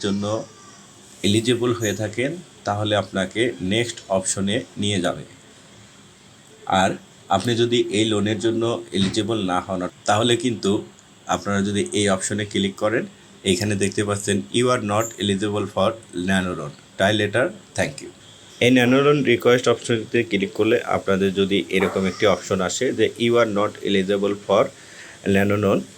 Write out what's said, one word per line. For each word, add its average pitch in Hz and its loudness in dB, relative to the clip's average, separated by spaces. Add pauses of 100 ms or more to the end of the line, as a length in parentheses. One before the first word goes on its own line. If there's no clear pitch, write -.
জন্য 101 -4 (840)
এলিজিবল 113 2
হয়ে 101 -2
থাকেন 117 -4 (320)
তাহলে 104 -2
আপনাকে 98 -2 (200)
নেক্সট 107 -2 (120)
অপশনে 98 -2 (220)
নিয়ে 101 0
যাবে, 76 -4 (1400)
আর 95 2 (380)
আপনি 101 0
যদি 117 2 (120)
এই 107 2
লোনের 104 0
জন্য 113 0 (280)
এলিজিবল 101 0 (120)
না 90 0
হন 92 -4 (240)
তাহলে 113 2
কিন্তু 107 -2 (440)
আপনারা 98 -2
যদি 101 -2 (120)
এই 101 2
অপশনে 101 -2
ক্লিক 98 -2
করেন 110 0 (400)
এইখানে 104 0
দেখতে 98 -2
পাচ্ছেন 101 -2 (200)
"You 123 2
are 107 -2 (100)
not 110 0 (140)
eligible 101 -2
for 98 2 (400)
nano 92 0
loan, 73 -10 (240)
try 98 2 (100)
later, 107 0 (320)
thank 82 -2
you।" - -16 (560)
এই 123 6
ন্যানো 127 6
লোন 147 4
রিকোয়েস্ট 123 4
অপশনটিতে 117 0
ক্লিক 98 -2
করলে 110 2
আপনাদের 95 0
যদি 98 0
এরকম 95 0
একটি 92 0
অপশন 95 2
আসে 90 -2
যে 107 2 (180)
"You 117 2
are 113 2
not 104 0 (180)
eligible 98 0 (120)
for 101 4 (720)
nano 101 2
loan", 98 2 (180)